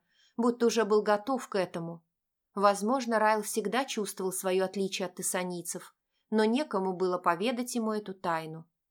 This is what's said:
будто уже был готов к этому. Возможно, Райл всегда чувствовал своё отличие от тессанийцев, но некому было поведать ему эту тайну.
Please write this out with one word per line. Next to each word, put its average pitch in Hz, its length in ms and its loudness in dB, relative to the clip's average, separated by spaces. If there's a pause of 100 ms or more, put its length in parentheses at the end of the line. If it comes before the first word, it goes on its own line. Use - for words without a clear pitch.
(380)
будто 240 300 4
уже 220 180 4
был 214 160 4
готов 208 480 0
к - 60 -4
этому. 170 480 -4 (520)
Возможно, 208 640 2
Райл 214 240 4
всегда 214 420 -2
чувствовал 196 480 -4
своё 185 340 0
отличие 190 420 -4
от 180 80 -12
тессанийцев, 180 800 -6 (340)
но 214 160 4
некому 220 480 0
было 180 240 0
поведать 214 560 -2
ему 220 200 -2
эту 208 200 -6
тайну. 160 540 -6 (240)